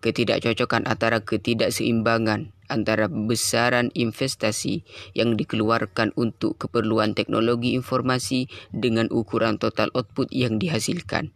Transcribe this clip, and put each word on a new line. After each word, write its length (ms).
ketidakcocokan 840
antara 400
ketidakseimbangan 1300
antara 400
besaran 880
investasi 880
yang 240
dikeluarkan 800
untuk 400
keperluan 560
teknologi 580
informasi 760
dengan 340
ukuran 480
total 380
output 400
yang 240
dihasilkan. 760